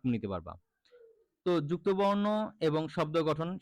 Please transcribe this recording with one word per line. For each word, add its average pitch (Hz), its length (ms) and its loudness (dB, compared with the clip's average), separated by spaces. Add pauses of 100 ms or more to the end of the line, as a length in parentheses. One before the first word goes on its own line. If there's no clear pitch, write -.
নিতে 113 220 0
পারবা। 85 260 -6 (920)
তো 175 160 2
যুক্ত 170 280 -2
বর্ণ 202 680 2
এবং 156 280 0
শব্দ 156 360 0
গঠন 160 380 -2